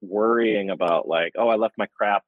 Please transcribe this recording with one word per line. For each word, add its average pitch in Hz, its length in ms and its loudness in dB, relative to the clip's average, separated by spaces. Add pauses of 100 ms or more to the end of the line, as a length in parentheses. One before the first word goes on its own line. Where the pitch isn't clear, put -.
worrying 107 680 0
about, 85 380 0
like, 82 300 -2
"Oh, 117 100 2
I 113 80 4
left 110 220 -2
my 104 100 -4 (100)
crap 104 300 0